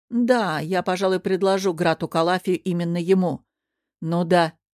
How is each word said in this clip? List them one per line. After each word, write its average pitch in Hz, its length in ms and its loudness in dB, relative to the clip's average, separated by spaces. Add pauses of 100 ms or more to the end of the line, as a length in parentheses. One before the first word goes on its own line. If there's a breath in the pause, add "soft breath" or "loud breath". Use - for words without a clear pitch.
(100)
Да, 233 500 0
я, 175 220 -2
пожалуй, 185 380 0
предложу 190 520 0
Грату 165 360 -2
Калафию 180 520 0
именно 175 380 -2
ему». 175 460 2 (560)
«Ну 170 240 -2
да, 165 280 2 (220)